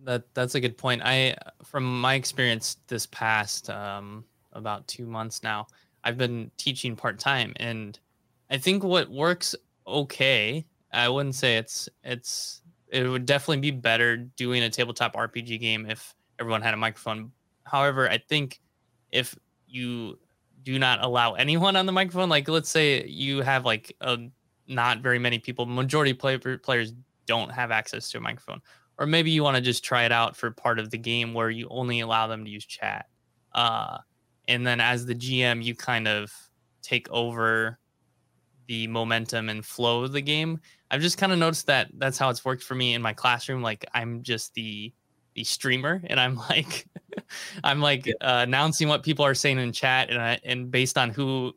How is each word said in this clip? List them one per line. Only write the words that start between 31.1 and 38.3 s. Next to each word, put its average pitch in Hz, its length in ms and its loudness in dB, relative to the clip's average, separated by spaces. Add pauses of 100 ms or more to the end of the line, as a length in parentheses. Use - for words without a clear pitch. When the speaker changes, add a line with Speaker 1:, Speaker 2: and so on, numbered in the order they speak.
Speaker 1:
where 113 180 0
you 117 180 -8
only 120 300 -2
allow 113 260 2
them 110 200 -4
to 107 40 -12
use 104 160 -12
chat. 104 420 -6 (460)
Uh, 113 460 0 (480)
and 123 180 0
then 120 160 2
as 123 240 2
the 123 80 -4
G 127 300 0
M, 120 180 2
you 120 140 -4
kind 117 320 -2
of 104 260 -2 (480)
take 120 300 -2
over 113 680 0 (880)